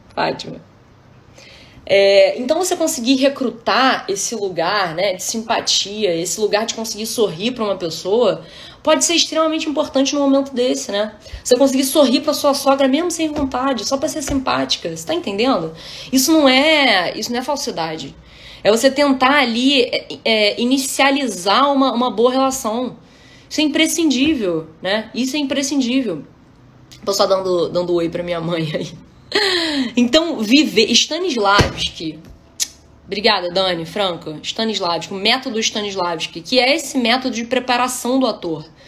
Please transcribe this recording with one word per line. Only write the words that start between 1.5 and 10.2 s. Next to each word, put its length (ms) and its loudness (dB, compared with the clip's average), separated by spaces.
É, 540 6
então, 180 0
você 180 0
conseguir 400 0
recrutar 920 0
esse 260 -4
lugar, 600 -2
né, 180 0
de 80 -10
simpatia, 960 -2
esse 260 -4
lugar 240 2
de 80 -6
conseguir 320 -8
sorrir 460 -2
pra 120 -6
uma 120 -2
pessoa, 680 0
pode 240 2
ser 80 0
extremamente 560 0
importante 460 0
num 60 0